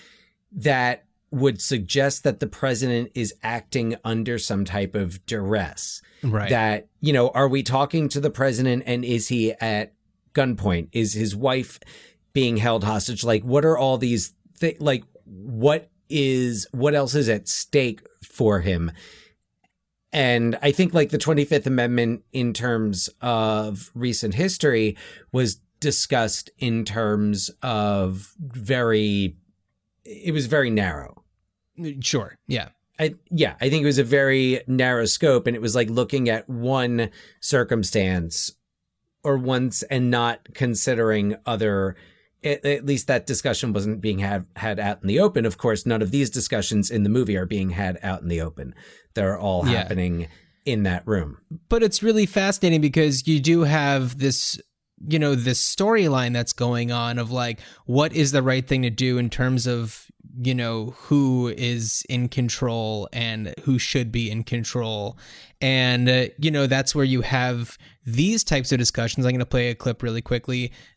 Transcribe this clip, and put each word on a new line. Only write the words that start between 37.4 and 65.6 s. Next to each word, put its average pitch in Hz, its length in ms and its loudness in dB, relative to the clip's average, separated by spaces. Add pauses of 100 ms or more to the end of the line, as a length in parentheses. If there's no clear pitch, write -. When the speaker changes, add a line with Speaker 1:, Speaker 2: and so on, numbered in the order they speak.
Speaker 1:
circumstance 95 1120 0 (720)
or 139 140 2
once 127 460 0
and 123 260 0
not 117 420 0
considering 110 840 0 (100)
other, 101 500 0 (480)
at, 143 220 -4
at 143 180 0
least 139 220 0
that 127 200 0
discussion 120 460 -2
wasn't 101 300 -2
being 104 160 -2
had, 98 260 -2 (120)
had 107 220 -4
out 101 220 -4
in 95 80 -4
the 117 120 2
open. 160 260 2
Of 101 100 -4
course, 110 300 -2
none 113 160 0
of 95 80 0
these 135 180 2
discussions 107 640 -2
in 110 120 0
the 101 60 2
movie 107 280 2
are 92 100 -2
being 95 240 -2
had 92 320 -4
out 95 180 -6
in 85 80 -6
the 82 140 -2
open. 76 320 -10 (400)
They're 98 240 0
all 92 280 0
Speaker 2:
Yeah. 117 120 2
Speaker 1:
happening 90 500 -2 (360)
in 110 200 0
that 90 220 -2
room. 90 320 -2 (300)
Speaker 2:
But 233 140 2
it's 208 200 2
really 214 240 4
fascinating 190 540 2
because 147 460 2
you 156 140 2
do 165 220 4
have 139 560 0
this, - 420 -2 (460)
you 156 120 2
know, 147 160 2
this 123 260 0 (140)
storyline 160 580 2
that's 120 200 -2
going 120 400 -2
on 120 260 -2
of, 117 120 -4
like, 120 280 -4 (280)
what 143 260 2
is 143 200 2
the 139 100 4
right 131 240 0
thing 131 160 0
to 123 80 0
do 123 280 0
in 120 100 0
terms 127 380 0
of, 117 400 -4 (340)
you 127 140 0
know, 117 420 -4
who 131 520 2 (100)
is 120 500 -2
in 123 180 0
control 117 840 -2
and 110 400 -6 (120)
who 131 140 2
should 120 320 -2
be 117 200 -2
in 110 120 -4
control. 113 760 -6 (420)